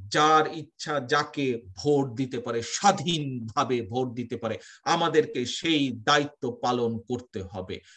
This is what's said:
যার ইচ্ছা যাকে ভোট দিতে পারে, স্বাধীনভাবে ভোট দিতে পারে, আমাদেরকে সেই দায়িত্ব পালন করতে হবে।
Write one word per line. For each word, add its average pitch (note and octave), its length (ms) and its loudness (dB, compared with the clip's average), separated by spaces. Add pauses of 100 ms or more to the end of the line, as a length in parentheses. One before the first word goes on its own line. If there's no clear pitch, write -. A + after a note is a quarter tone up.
যার D#3 460 4
ইচ্ছা D3+ 460 -6
যাকে C3+ 600 -2 (140)
ভোট C#3 380 2
দিতে B2+ 240 -4
পারে, A#2 240 -4
স্বাধীনভাবে C3+ 1200 0
ভোট B2+ 260 -2
দিতে A#2 280 -6
পারে, A2 220 -4 (260)
আমাদেরকে D#3 600 2
সেই D3 460 0
দায়িত্ব C3+ 680 0
পালন A#2+ 360 0
করতে A#2+ 440 -8
হবে। F2+ 380 -10 (160)